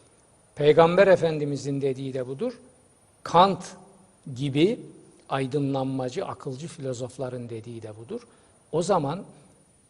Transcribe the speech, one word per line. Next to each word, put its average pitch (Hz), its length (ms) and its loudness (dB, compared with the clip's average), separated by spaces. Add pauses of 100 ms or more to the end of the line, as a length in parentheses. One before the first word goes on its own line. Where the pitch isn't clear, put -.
(560)
Peygamber 165 520 6
Efendimizin 147 760 2
dediği 135 320 -4
de 127 140 -6
budur. 147 320 -8 (640)
Kant 185 520 4 (600)
gibi 147 440 2 (500)
aydınlanmacı, 135 960 -4
akılcı 135 420 -12
filozofların 127 840 -10
dediği 113 320 -14
de 107 160 -16
budur. 117 300 -14 (440)
O 156 100 -2
zaman 175 420 -2 (680)